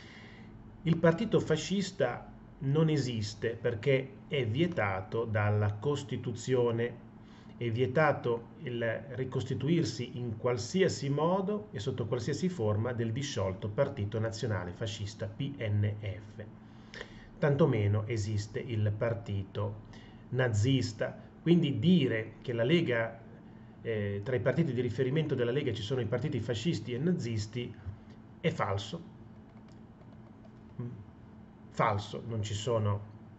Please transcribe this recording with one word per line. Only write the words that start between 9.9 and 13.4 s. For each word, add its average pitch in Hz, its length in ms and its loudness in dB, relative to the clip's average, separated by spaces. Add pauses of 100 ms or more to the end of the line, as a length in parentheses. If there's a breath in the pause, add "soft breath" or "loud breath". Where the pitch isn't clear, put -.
in 120 200 -4
qualsiasi 135 720 2
modo 185 600 2
e - 80 -10
sotto 120 300 -2
qualsiasi 139 420 0
forma 110 420 2
del 113 200 0
disciolto 110 580 -2